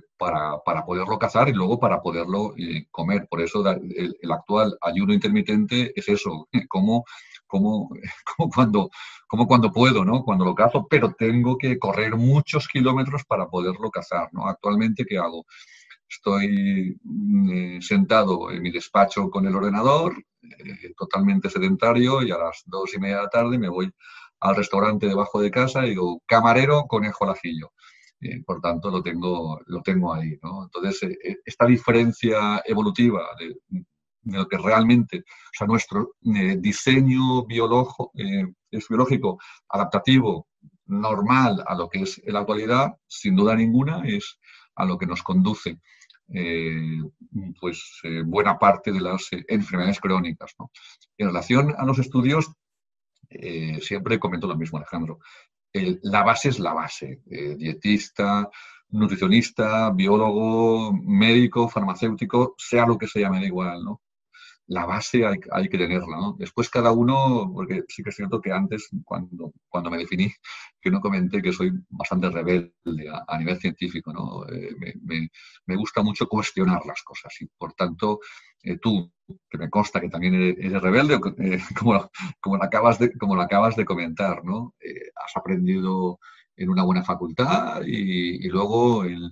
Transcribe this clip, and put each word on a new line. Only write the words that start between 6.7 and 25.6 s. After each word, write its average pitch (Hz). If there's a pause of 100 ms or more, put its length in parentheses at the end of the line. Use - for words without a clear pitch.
como, 202 (120)
<laughs> -
como 160
cuando, 104 (380)
como 113
cuando 113
puedo, 120
¿no? 117
Cuando 92
lo 90
cazo, 113
pero 117
tengo 120
que 127
correr 110
muchos 143
kilómetros 131
para 95
poderlo 92
cazar, 90
¿no? -
Actualmente, 104
¿qué 98
hago? 82 (640)
Estoy, 98
mm, 101
eh, 90
sentado 95
en 90
mi 87
despacho 98
con 95
el 95
ordenador, 113 (280)
eh, -
totalmente 98
sedentario, 117
y 107
a 85
las 82
dos 95
y 98
media 98
de 101
la 104
tarde 120
me 104
voy 92 (500)
al 98
restaurante 101
debajo 101
de 104
casa 131